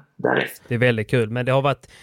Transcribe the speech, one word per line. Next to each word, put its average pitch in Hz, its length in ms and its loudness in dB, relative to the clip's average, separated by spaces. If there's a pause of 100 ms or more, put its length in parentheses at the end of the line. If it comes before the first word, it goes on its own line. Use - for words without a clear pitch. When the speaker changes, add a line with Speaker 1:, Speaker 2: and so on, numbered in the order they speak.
(160)
Speaker 1:
därefter. - 520 -2
Speaker 2:
Det 123 60 -2
är 117 40 -2
väldigt 113 320 0
kul, 117 200 0
men 120 160 -4
det 127 60 2
har 135 100 2
varit, 139 260 -2 (140)